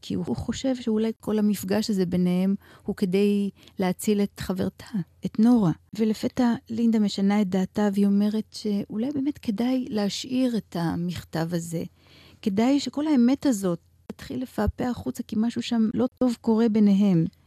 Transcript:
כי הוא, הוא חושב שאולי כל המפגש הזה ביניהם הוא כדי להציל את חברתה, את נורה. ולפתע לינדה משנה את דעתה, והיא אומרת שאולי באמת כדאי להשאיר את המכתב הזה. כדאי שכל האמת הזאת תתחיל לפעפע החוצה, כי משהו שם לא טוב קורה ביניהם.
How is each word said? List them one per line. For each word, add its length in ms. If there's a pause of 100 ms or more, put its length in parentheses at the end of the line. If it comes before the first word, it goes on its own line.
כי 120
הוא, 120
הוא 100
חושב 400
שאולי 440
כל 180
המפגש 520
הזה 160
ביניהם 480 (280)
הוא 140
כדי 540 (280)
להציל 420
את 200
חברתה, 460 (400)
את 120
נורה. 340 (260)
ולפתע 540 (180)
לינדה 280
משנה 420
את 80
דעתה, 440
והיא 140
אומרת 460
שאולי 600
באמת 240
כדאי 500
להשאיר 680
את 220
המכתב 760
הזה. 280 (600)
כדאי 380
שכל 260
האמת 400
הזאת 320 (280)
תתחיל 360
לפעפע 460
החוצה, 340
כי 160
משהו 240
שם 320
לא 120 (120)
טוב 220
קורה 280
ביניהם. 560 (220)